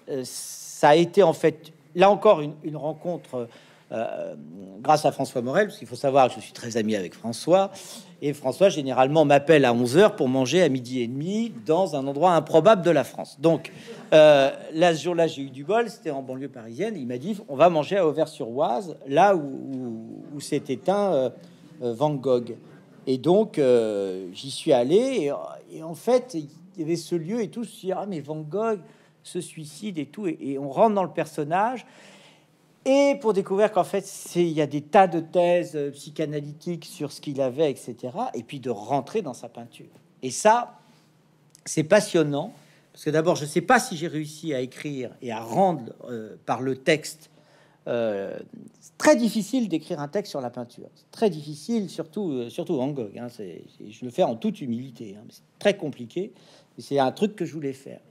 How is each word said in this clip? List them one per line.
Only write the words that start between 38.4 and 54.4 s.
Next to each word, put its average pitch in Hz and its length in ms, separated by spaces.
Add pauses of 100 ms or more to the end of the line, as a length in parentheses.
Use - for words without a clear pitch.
puis 139 160
de 123 100
rentrer 131 520
dans 135 120
sa - 140
peinture. - 420 (320)
Et 131 80
ça, 220 480 (840)
c'est - 180
passionnant, 165 720 (400)
parce - 120
que 156 60
d'abord, 160 240
je 147 100
sais 151 160
pas 233 200
si - 160
j'ai 156 100
réussi 151 480
à 127 60
écrire 131 500 (100)
et 120 120
à 110 80
rendre, 127 540 (140)
euh, 110 280 (100)
par 123 160
le 131 140
texte, - 520 (600)
euh, 107 500 (400)
c'est - 200
très 302 180
difficile 226 520
d'écrire 160 300
un 143 80
texte 202 240
sur 147 100
la 123 100
peinture. - 440
C'est - 160
très - 180
difficile, 156 640
surtout, 170 400
euh, 123 200
surtout 170 260
Van 127 120
Gogh, 127 300
hein, 120 100
c'est, 95 360 (120)
c'est, - 140
je 110 140
le 123 80
fais 180 100
en 135 140
toute 208 240